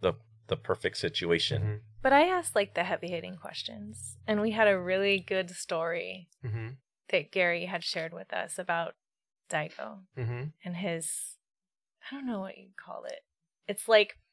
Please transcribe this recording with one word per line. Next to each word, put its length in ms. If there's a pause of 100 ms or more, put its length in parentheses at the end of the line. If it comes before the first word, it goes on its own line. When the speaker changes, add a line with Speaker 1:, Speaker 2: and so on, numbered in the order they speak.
Speaker 1:
the, 100 (360)
the 80
perfect 420
situation. 640
Speaker 2:
Mm-hmm. 140 (260)
Speaker 3:
But 100
I 160
asked, 260
like, 200
the 100
heavy 240
hitting 280
questions, 880
and 160
we 80
had 180
a 100
really 420
good 300
story 800 (160)
Speaker 2:
Mm-hmm. 240 (420)
Speaker 3:
that 220
Gary 320
had 200
shared 280
with 220
us 240
about 360 (560)
Daigo 500 (180)
Speaker 2:
Mm-hmm. 240 (220)
Speaker 3:
and 120
his, 600 (760)
I 60
don't 100
know 140
what 180
you 180
call 280
it. 160 (460)
It's 220
like, 300 (140)